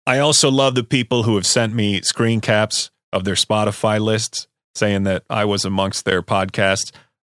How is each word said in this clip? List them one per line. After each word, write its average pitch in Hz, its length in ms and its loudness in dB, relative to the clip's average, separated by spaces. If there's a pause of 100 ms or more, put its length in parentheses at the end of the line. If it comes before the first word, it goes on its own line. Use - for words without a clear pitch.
I 127 140 2
also 147 300 2
love 135 260 2
the 123 80 0
people 123 400 0
who 110 120 2
have 92 120 0
sent 113 260 0
me 104 280 0
screen 113 400 0
caps 107 500 0 (200)
of 92 140 -4
their 98 100 -2
Spotify 107 640 0
lists, 110 480 -2 (280)
saying 101 280 0
that 95 280 0
I 104 140 0
was 101 200 0
amongst 98 400 -2
their 95 160 0
podcasts. 98 680 -2 (340)